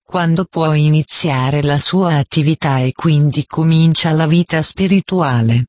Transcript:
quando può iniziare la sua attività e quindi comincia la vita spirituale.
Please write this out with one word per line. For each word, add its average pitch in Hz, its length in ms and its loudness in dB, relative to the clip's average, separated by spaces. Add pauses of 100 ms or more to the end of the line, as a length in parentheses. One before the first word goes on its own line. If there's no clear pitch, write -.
quando 170 440 -2
può 160 280 -2
iniziare 147 880 0
la 143 160 0
sua 175 380 0
attività 143 640 -2
e 127 140 -2
quindi 147 520 0
comincia 160 680 0
la 160 160 0
vita 165 340 0
spirituale. 143 1080 0